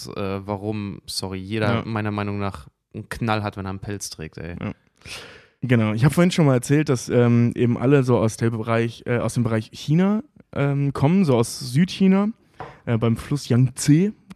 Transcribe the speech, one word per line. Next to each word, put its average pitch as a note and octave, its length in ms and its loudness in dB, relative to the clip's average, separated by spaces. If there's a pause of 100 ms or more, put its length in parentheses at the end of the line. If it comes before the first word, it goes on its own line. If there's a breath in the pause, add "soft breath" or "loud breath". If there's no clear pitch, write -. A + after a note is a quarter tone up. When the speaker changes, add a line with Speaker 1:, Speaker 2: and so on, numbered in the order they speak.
(160)
Speaker 1:
äh, G2 300 -6
warum, G#2 600 -6
sorry, F#2+ 320 -8
jeder G#2 380 -2
Speaker 2:
Ja. A2 100 -4
Speaker 1:
meiner G#2+ 240 -4
Meinung G2+ 280 -6
nach G2+ 300 -8 (240)
einen G#2 160 -14
Knall G#2+ 340 -4
hat, G#2 140 -8
wenn F#2+ 100 -8
er F#2+ 40 -8
einen F#2+ 80 -10
Pelz G2+ 320 -10
trägt, - 280 -14
ey. E2+ 220 -12
Speaker 2:
Ja. G#2 120 -6 (920 loud breath)
Genau, A2+ 300 2
ich A2 120 0
habe D3+ 100 4
vorhin F3 160 4
schon E3 160 4
mal C3+ 80 4
erzählt, D3 340 2
dass, B2+ 200 -2
ähm, A#2+ 460 4
eben A#2+ 240 0
alle C3+ 240 4
so B2 160 2
aus G#2 180 0
der A#2 140 -2
Bereich, A#2 560 -4
äh, A#2+ 120 0
aus A2 160 -2
dem A#2+ 100 0
Bereich A2 280 -2
China, F#3+ 500 0 (300)
ähm, C#3 400 -2
kommen, F3 320 2
so C3 120 4
aus - 240 0
Südchina, F#3+ 680 2 (580 loud breath)
äh, A#2 120 0
beim A2+ 180 2
Fluss - 320 -6
Yangtze. D3 640 2 (240)